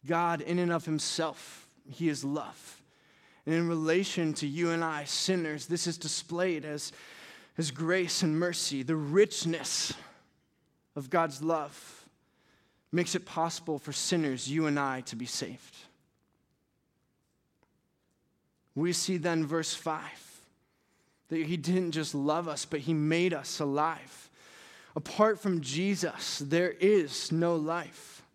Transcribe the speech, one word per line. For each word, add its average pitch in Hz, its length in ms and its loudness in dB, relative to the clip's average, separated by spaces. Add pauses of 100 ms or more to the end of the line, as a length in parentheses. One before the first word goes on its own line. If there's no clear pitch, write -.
God, 170 340 2
in 175 180 0
and 175 140 2
of 165 120 0
himself, - 800 -4 (240)
he 165 180 0
is 135 160 0
love. - 580 -6 (640)
And 156 100 0
in 170 140 2
relation 165 680 2
to 147 120 -4
you 165 240 0
and 165 120 0
I, 151 220 -2
sinners, 160 640 -2
this 170 200 -2
is 170 120 -4
displayed 165 680 -2
as, 151 280 -8 (680)
as 160 120 0
grace 170 520 0
and 156 160 4
mercy. 165 440 0
The 156 140 0
richness 165 960 2 (1000)
of 135 160 -8
God's 160 320 2
love 156 640 -4 (840)
makes 170 240 0
it 175 120 -4
possible 165 520 -2
for 147 140 -10
sinners, 139 560 0
you 156 180 0
and 147 120 2
I, 135 240 -2
to 120 140 -10
be 120 100 -6
saved. - 500 -8 (3000)
We 165 180 2
see 180 260 0
then 165 260 2
verse 160 300 -2
five, - 680 -8 (840)
that 160 160 0
he 170 140 0
didn't 175 340 2
just 151 220 -2
love 151 340 0
us, 147 160 -4
but 151 160 -2
he 151 140 0
made 165 400 4
us - 260 -6
alive. 151 680 -2 (640)
Apart 208 460 2
from 180 220 2
Jesus, 165 800 -2
there 165 300 2
is 175 640 4
no 170 240 4
life. 160 680 -4 (120)